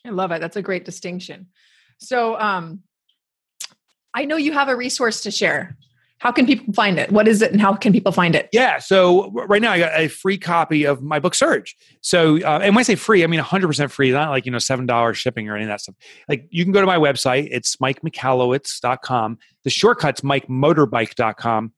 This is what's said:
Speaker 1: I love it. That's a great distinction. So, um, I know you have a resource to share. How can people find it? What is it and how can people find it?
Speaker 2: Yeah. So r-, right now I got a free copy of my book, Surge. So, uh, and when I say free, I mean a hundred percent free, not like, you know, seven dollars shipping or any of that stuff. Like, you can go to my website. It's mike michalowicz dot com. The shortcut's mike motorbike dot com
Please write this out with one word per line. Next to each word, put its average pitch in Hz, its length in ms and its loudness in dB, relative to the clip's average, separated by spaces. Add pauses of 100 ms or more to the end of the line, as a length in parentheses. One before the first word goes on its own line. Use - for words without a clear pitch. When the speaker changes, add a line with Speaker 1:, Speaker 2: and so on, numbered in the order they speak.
Speaker 1:
I 240 60 -16
love 190 200 -4
it. 165 100 -6
That's 190 160 -10
a 202 60 -6
great 185 220 -6
distinction. 180 640 -14 (500)
So, 226 400 -4
um, 185 420 -6 (1300)
I 269 100 -4
know 302 120 -4
you 311 160 -2
have 277 160 0
a 254 80 0
resource 240 460 -4
to 208 100 -8
share. 151 440 -4 (420)
How 240 120 0
can 254 160 2
people 220 260 0
find 202 260 2
it? - 120 -4
What 208 160 6
is 214 160 4
it - 80 2
and 208 100 4
how 202 140 4
can 208 180 2
people 185 200 2
find 170 240 2
it? - 160 -2
Speaker 2:
Yeah. 220 260 2
So 190 580 4
r-, - 120 -6
right 202 120 4
now 226 120 2
I 180 60 2
got 165 200 0
a 160 100 2
free 190 300 -4
copy 160 460 0
of 139 180 0
my 151 160 -4
book, 175 160 0
Surge. 262 420 0 (240)
So, 160 360 4
uh, 156 260 0
and 196 120 4
when 233 40 6
I 254 60 4
say 226 100 2
free, 185 300 4
I - 20 2
mean 160 140 0
a - 20 -4
hundred 190 240 0
percent 143 260 -2
free, 131 200 2
not 151 180 0
like, 131 160 -2
you 127 60 -4
know, 120 60 -4
seven 127 280 -2
dollars 117 320 0
shipping 113 300 -6
or 104 80 -8
any 107 80 -6
of 110 40 -6
that 104 120 -8
stuff. - 160 -18 (320)
Like, 147 220 -4
you 170 140 -2
can 190 80 0
go 196 80 4
to 190 60 4
my 185 100 2
website. 139 540 0
It's - 300 -6
mike 135 220 -2
michalowicz 127 800 -2
dot 123 220 -4
com. 113 360 -4 (260)
The 139 60 -4
shortcut's 196 520 0
mike 139 240 -2
motorbike 131 680 0
dot 110 200 -2
com 113 420 -4